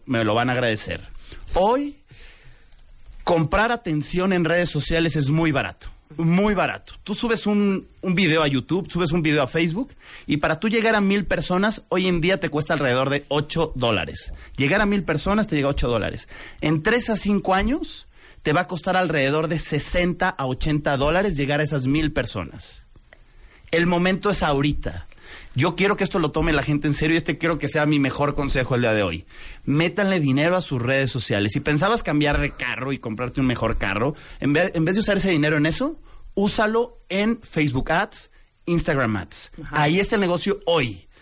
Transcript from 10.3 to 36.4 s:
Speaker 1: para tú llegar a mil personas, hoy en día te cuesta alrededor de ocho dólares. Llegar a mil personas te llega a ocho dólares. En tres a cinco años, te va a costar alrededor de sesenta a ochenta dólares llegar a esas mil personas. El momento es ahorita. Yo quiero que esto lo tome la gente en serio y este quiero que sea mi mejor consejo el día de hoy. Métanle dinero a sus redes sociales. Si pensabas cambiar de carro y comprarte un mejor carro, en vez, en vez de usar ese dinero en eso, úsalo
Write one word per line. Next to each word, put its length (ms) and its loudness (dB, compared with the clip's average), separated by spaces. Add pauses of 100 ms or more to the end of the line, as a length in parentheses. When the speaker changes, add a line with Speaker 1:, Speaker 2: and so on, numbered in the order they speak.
Speaker 1:
para 220 0
tú 100 0
llegar 260 2
a 60 4
mil 240 2
personas, 640 0
hoy 180 0
en 140 2
día 180 2
te 100 -4
cuesta 240 -2
alrededor 360 2
de 200 -2
ocho 460 -2
dólares. 560 -2 (240)
Llegar 260 2
a 40 4
mil 180 2
personas 440 0
te 80 -2
llega 120 2
a 40 2
ocho 160 0
dólares. 400 -2 (340)
En 220 0
tres 260 2
a 80 0
cinco 380 0
años, 520 -2 (360)
te 100 2
va 80 4
a 60 -4
costar 280 -2
alrededor 520 2
de 100 -2
sesenta 720 0
a 160 -4
ochenta 520 0
dólares 380 2
llegar 260 0
a 20 2
esas 240 -2
mil 240 0
personas. 720 -8 (880)
El 160 2
momento 420 2
es 140 0
ahorita. 640 -2 (480)
Yo 200 2
quiero 220 2
que 60 0
esto 160 0
lo 120 0
tome 220 2
la 80 2
gente 260 0
en 60 2
serio 220 2
y 20 2
este 220 -2
quiero 180 0
que 120 -4
sea 180 2
mi 100 4
mejor 380 0
consejo 400 0
el 60 2
día 120 2
de 80 2
hoy. 240 -2 (380)
Métanle 560 2
dinero 360 2
a 60 2
sus 200 -4
redes 280 2
sociales. 440 0
Si 60 0
pensabas 440 2
cambiar 360 2
de 120 0
carro 420 -6
y 60 -6
comprarte 420 -4
un 60 4
mejor 300 0
carro, 360 0 (260)
en 140 0
vez, 220 2
en 100 2
vez 100 2
de 60 2
usar 160 2
ese 140 2
dinero 260 2
en 80 2
eso, 340 -2 (360)
úsalo 640 0 (100)